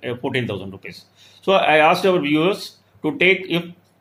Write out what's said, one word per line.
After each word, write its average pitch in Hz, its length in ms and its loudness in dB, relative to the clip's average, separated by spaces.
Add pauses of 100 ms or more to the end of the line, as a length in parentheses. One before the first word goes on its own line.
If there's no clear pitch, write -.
uh, 120 120 -8
fourteen 131 300 -6
thousand 98 260 -10
rupees. 92 340 -20 (340)
So 185 120 0
I 151 260 4
asked 170 260 4
our 180 140 2
viewers 156 580 -2 (260)
to 151 140 -4
take, 185 320 0
if 170 160 -2 (360)